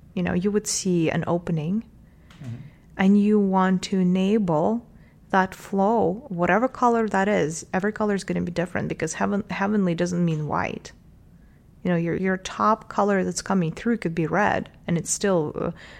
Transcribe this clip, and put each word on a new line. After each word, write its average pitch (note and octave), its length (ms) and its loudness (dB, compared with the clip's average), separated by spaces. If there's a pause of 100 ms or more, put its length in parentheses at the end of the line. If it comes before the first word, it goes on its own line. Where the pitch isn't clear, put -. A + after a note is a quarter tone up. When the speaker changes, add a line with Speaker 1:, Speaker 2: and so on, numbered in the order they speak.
(140)
Speaker 1:
you F#3 100 -2
know, F3 100 -2
you F#3 180 0
would G#3 160 0
see F3 420 0
an D#3+ 160 -2
opening. F3 580 -2 (600)
Speaker 2:
Mm-hmm. A#2+ 120 -10 (420)
Speaker 1:
And G3 220 6
you G#3 200 4
want F#3+ 440 2
to F#3+ 160 -2
enable F#3 840 2 (440)
that F#3+ 240 2
flow, G3 760 0
whatever F3 380 2
color A#3 420 2
that G3 180 0
is. E3 460 0
Every G3 180 0
color G#3 240 0
is F#3 80 -4
gonna F3+ 180 -2
be F3 100 -4
different F3 360 -4
because - 260 -4
heaven-, G3+ 360 -2
heavenly G3 440 0
doesn't F3 300 -2
mean D#3 240 0
white. - 440 -4 (920)
You F3+ 80 0
know, E3+ 60 2
your, E3+ 180 -2
your F#3 220 0
top G#3+ 500 0
color G3+ 360 2
that's F3+ 180 -4
coming F3 300 0
through A3+ 260 -2
could E3 180 -4
be E3 100 0
red, F3+ 440 0 (180)
and E3+ 100 0
it's D#3+ 140 -4
still, F3 440 0
uh, - 160 -4 (280)